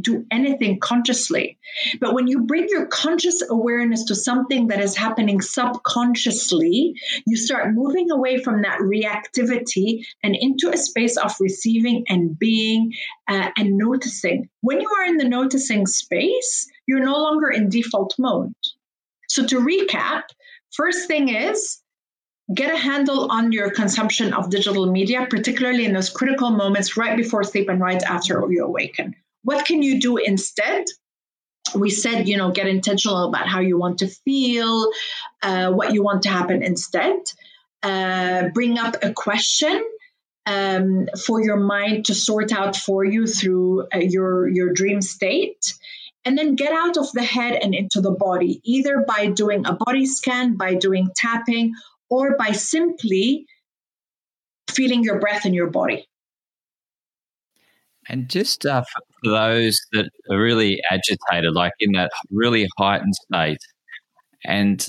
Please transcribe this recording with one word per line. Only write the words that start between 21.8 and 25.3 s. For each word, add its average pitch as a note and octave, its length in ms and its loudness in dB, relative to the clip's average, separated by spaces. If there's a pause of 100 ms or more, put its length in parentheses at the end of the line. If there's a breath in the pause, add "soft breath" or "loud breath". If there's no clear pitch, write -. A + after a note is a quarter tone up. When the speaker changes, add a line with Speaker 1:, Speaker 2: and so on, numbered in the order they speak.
Speaker 1:
get C#4+ 180 0
a E4 60 -2
handle C#4 520 0
on A3+ 220 2
your G3+ 180 0
consumption G#3 600 0
of F3+ 180 -2
digital G3 400 0
media, A3+ 380 0
particularly B3 560 0